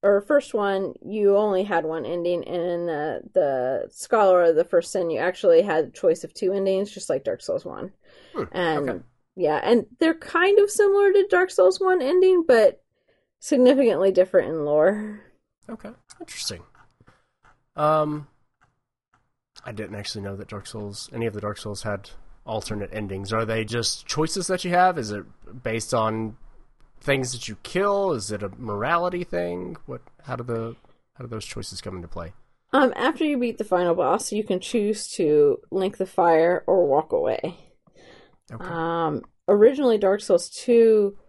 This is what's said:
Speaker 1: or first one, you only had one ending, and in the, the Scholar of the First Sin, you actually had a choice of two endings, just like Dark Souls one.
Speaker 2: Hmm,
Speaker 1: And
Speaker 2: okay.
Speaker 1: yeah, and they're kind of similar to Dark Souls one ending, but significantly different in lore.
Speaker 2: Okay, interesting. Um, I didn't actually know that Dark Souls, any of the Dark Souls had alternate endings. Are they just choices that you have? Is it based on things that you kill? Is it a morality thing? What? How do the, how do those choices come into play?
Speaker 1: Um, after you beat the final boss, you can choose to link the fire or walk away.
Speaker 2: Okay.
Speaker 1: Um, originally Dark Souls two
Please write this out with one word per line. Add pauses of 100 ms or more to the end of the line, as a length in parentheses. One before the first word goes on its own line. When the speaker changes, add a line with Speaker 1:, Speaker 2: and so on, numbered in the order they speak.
Speaker 1:
or
first
one,
you
only
had
one
ending,
and
in
the, (120)
the
Scholar
of
the
First
Sin,
you
actually
had
a
choice
of
two
endings,
just
like
Dark
Souls
one. (420)
Speaker 2:
Hmm, (100)
Speaker 1:
And
Speaker 2:
okay. (360)
Speaker 1:
yeah,
and (120)
they're
kind
of
similar
to
Dark
Souls
one
ending,
but (580)
significantly
different
in
lore. (480)
Speaker 2:
Okay, (300)
interesting. (1120)
Um, (1400)
I
didn't
actually
know
that
Dark
Souls,
any
of
the
Dark
Souls
had (340)
alternate
endings.
Are
they
just
choices
that
you
have?
Is
it (380)
based
on (640)
things
that
you
kill?
Is
it
a (100)
morality
thing? (100)
What? (200)
How
do
the, (380)
how
do
those
choices
come
into
play? (400)
Speaker 1:
Um,
after
you
beat
the
final
boss,
you
can
choose
to (120)
link
the
fire
or
walk
away. (960)
Speaker 2:
Okay.
Speaker 1:
Um, (260)
originally
Dark
Souls
two (100)